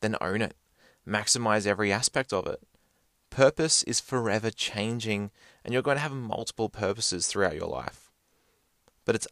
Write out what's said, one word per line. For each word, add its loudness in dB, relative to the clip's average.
then 0
own 0
it. -4
Maximize 2
every 2
aspect 0
of 0
it. -6
Purpose 4
is -2
forever 0
changing, -4
and -4
you're 2
going 2
to -2
have -4
multiple -4
purposes -2
throughout 0
your -6
life. -8
But 2
it's -6